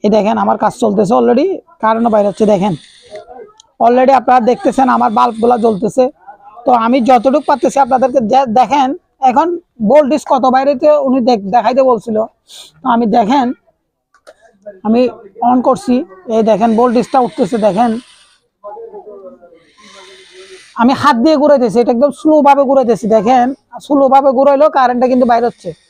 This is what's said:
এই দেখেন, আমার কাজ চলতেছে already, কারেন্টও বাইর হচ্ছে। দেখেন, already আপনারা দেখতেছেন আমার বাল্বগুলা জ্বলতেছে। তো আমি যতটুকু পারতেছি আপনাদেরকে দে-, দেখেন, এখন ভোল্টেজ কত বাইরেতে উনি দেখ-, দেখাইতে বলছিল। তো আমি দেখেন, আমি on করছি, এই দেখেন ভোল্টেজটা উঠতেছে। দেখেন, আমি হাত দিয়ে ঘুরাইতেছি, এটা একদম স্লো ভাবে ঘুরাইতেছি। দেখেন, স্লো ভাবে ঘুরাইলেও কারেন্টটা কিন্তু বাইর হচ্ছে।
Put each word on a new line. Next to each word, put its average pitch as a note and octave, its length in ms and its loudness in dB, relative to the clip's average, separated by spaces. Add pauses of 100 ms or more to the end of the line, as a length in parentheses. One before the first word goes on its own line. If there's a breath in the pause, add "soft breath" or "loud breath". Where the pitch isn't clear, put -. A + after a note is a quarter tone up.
এই G#3+ 60 0
দেখেন, G#3+ 280 0
আমার G#3 200 -2
কাজ G#3+ 160 -2
চলতেছে G#3 400 -2
already, B3+ 440 0 (220)
কারেন্টও A3+ 300 0
বাইর G#3 180 0
হচ্ছে। G3+ 180 -2
দেখেন, G3 280 0 (1080)
already B3+ 280 2
আপনারা B3+ 280 2
দেখতেছেন B3+ 500 0
আমার A#3+ 220 0
বাল্বগুলা A#3+ 460 0
জ্বলতেছে। A3 520 -2 (560)
তো C4 60 2
আমি A#3+ 300 0
যতটুকু B3+ 460 2
পারতেছি C#4 320 0
আপনাদেরকে B3+ 400 0
দে-, B3 340 0
দেখেন, B3+ 440 0 (220)
এখন C#4+ 380 0 (240)
ভোল্টেজ C4+ 480 2
কত C4+ 160 0
বাইরেতে C4+ 520 2
উনি C4+ 240 0
দেখ-, G#3+ 300 -2
দেখাইতে A#3+ 320 0
বলছিল। A#3 340 -2 (640 loud breath)
তো C4 80 -6
আমি A#3+ 160 0
দেখেন, A#3+ 480 0 (1300)
আমি A#3 260 0 (400)
on B3+ 120 0
করছি, B3+ 440 -2 (220)
এই A3+ 160 -2
দেখেন G#3+ 320 0
ভোল্টেজটা A#3+ 440 0
উঠতেছে। A3+ 380 -4
দেখেন, A3 420 0 (2750)
আমি B3 180 2
হাত C#4+ 220 0
দিয়ে D4+ 200 2
ঘুরাইতেছি, B3+ 440 0
এটা A#3+ 120 0
একদম B3 200 0
স্লো D#4 300 0
ভাবে C#4 220 4
ঘুরাইতেছি। B3 440 0
দেখেন, A#3+ 460 0 (260)
স্লো C4+ 300 0
ভাবে C4+ 220 2
ঘুরাইলেও C#4 380 2
কারেন্টটা B3+ 380 0
কিন্তু B3+ 180 2
বাইর A#3 200 0
হচ্ছে। F#3+ 280 -8 (160)